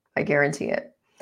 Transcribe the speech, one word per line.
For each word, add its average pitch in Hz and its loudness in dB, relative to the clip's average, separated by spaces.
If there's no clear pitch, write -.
I - 0
guarantee 143 2
it. - -4